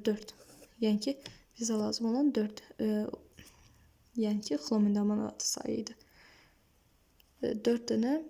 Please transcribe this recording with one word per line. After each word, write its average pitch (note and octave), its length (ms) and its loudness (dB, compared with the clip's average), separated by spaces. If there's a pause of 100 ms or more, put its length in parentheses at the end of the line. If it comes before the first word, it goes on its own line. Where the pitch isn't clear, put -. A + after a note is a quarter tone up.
dörd. G#3+ 300 0 (460)
Yəni G#3+ 240 4
ki, C#4 100 0 (440)
bizə A3+ 200 0
lazım G#3+ 320 0
olan C4+ 240 4
dörd, G#3+ 280 -2 (180)
e, A3 80 2 (1300)
yəni G#3+ 240 2
ki, D4 180 -2
xlamidaminado G#3 880 2
sayı - 380 -2
idi. A3+ 120 -12 (1500)
E, - 120 0
dörd A#3 360 0
dənə A#3 260 2 (140)